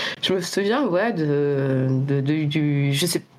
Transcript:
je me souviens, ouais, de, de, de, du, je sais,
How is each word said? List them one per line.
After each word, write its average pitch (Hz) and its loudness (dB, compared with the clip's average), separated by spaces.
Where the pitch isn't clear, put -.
je 185 0
me 185 0
souviens, 208 0
ouais, 196 0
de, 143 0
de, 135 0
de, 151 0
du, 143 0
je 143 0
sais, - -2